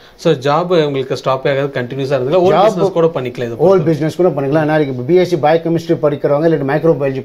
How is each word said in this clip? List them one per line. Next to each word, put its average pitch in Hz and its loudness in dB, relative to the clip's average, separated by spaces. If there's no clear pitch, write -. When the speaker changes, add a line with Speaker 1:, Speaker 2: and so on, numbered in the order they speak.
Speaker 1:
So, 165 2
job 156 0
உங்களுக்கு 135 -4
stop 135 -2
ஆகாது, 139 0
கண்டினியூஸா 135 -4
இருந்ததுல 147 0
ஓன் 175 4
Speaker 2:
Job 185 4
Speaker 1:
business 190 0
கூட 165 2
பண்ணிக்கலாம் 127 -4
இது 120 -6
Speaker 2:
ஓன் - -10
Speaker 1:
பொறுத்து. 165 2
Speaker 2:
business 151 -2
கூட 180 2
பண்ணிக்கலாம். 143 0
நாளைக்கு 151 0
இப்போ 127 -6
பி 143 0
எஸ் 180 4
சி 175 -2
biochemistry 165 0
படிக்கிறவங்க, 147 0
இல்லாட்டி 147 0
மைக்ரோபயாலஜி 143 -2